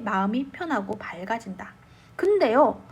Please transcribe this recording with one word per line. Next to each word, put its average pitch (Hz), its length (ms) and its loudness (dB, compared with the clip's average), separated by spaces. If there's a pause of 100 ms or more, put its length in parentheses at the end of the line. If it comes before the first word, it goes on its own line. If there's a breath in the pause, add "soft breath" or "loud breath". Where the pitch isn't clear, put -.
마음이 208 460 -2
편하고 214 480 -4
밝아진다. 196 760 -10 (420 soft breath)
근데요, 302 760 4